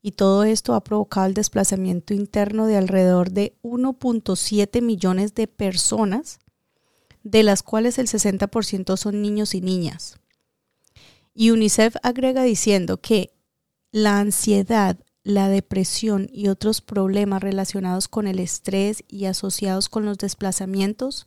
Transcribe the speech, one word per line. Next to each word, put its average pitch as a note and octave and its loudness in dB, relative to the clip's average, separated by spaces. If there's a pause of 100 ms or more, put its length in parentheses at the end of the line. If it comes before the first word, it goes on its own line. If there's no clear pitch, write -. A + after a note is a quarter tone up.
y G3+ -8
todo G3 4
esto A3 0
ha G#3+ -2
provocado G3+ -2
el F#3+ 0
desplazamiento F#3+ -2
interno G#3 0
de G#3+ 2
alrededor F#3 4
de G3+ -2
uno B3 -2
punto A#3 -2
siete G#3 0
millones G3 0
de A3 -2
personas, G#3 -2 (840)
de A3 6
las G3+ 4
cuales A3+ 0
el B3 -2
sesenta G3+ 0
por A3 -2
ciento F#3+ -2
son G#3 -4
niños G#3 -2
y F#3 -4
niñas. F3+ -4 (1160)
Y A3+ 6
unicef A3 4
agrega C4 0
diciendo F#3+ 2
que - -2 (600)
la G#3 2
ansiedad, G3+ 2 (260)
la G3 2
depresión G3 0
y G3+ -4
otros G#3 0
problemas G3 -2
relacionados F#3+ -4
con G#3 -4
el F#3 -2
estrés G3 -4
y G3 -8
asociados F#3+ -4
con G#3+ -2
los G#3 -4
desplazamientos G3 -4